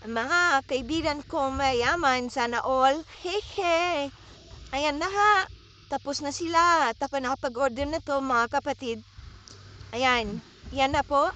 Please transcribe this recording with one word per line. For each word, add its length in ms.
Ang 80
mga 560
kaibigan 560
ko 240
mayaman, 800
sana 320
all. 400
Hey, 180
hey. 420
Ayan 240
na 80
nga. 240
Tapos 320
na 80
sila. 640
At 80
ako 160
nakapag-order 720
na 140
to, 180
mga 400
kapatid. 400
Ayan. 540
Yan 240
na 80
po. 340